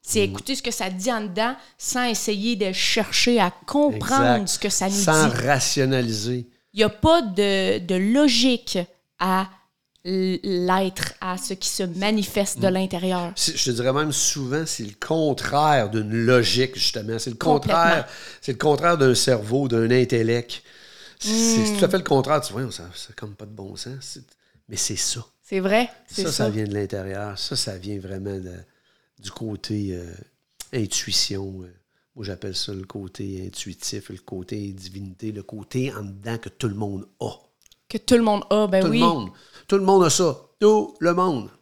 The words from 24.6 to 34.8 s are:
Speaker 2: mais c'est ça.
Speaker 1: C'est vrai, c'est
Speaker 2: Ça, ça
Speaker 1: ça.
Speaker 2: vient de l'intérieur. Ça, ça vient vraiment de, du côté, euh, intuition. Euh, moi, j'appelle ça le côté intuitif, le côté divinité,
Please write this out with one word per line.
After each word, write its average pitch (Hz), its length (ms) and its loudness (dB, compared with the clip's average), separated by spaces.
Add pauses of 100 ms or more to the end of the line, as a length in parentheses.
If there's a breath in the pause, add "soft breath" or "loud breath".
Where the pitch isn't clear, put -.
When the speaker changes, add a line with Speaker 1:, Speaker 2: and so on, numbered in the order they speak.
Speaker 2:
mais 110 80 -14
c'est 104 200 -4
ça. - 280 -4 (200)
Speaker 1:
C'est 190 160 -4
vrai, 208 280 2 (200)
c'est - 140 -6
Speaker 2:
Ça, 175 100 -2
ça 135 140 0
Speaker 1:
ça. 107 40 0
Speaker 2:
vient 107 140 -2
de 101 100 -6
l'intérieur. 98 640 -6
Ça, - 160 -6
ça 110 240 -4
vient 101 220 -8
vraiment 95 400 -8
de, 92 140 -12 (640)
du 101 100 -12
côté, 104 640 -6
euh, 87 180 -10 (640)
intuition. 98 880 -2
Euh, 90 100 -20 (440)
moi, 110 80 -12
j'appelle 95 320 -8
ça - 160 -6
le 95 120 -10
côté 95 640 -10
intuitif, - 600 -10
le 98 100 -14
côté 92 380 -10 (160)
divinité, 95 580 -12